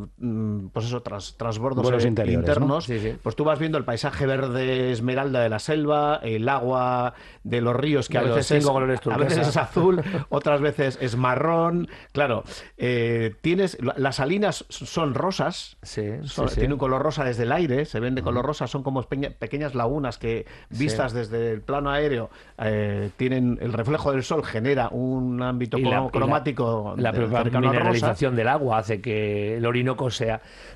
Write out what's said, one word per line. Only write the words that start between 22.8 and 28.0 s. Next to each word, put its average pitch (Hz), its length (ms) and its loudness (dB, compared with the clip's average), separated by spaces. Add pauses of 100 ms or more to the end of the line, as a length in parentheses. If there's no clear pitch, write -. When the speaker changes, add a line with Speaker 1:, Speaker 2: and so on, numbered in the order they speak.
Speaker 1:
tienen 127 440 2
el 113 120 -2
reflejo 147 380 0
del 135 120 0
sol, 151 200 0
genera 120 460 0
un 127 520 -2
ámbito 123 360 -2
Speaker 3:
Y 131 60 0
la, 123 60 2
Speaker 1:
cro-, 107 120 2
Speaker 3:
y - 40 0
la, - 60 -4
Speaker 1:
cromático 127 840 0
Speaker 3:
la 117 140 0
Speaker 1:
de, 107 80 0
Speaker 3:
propia 117 240 2
Speaker 1:
cercano 123 260 2
al 135 60 4
rosa. 117 80 2
Speaker 3:
mineralización 117 520 2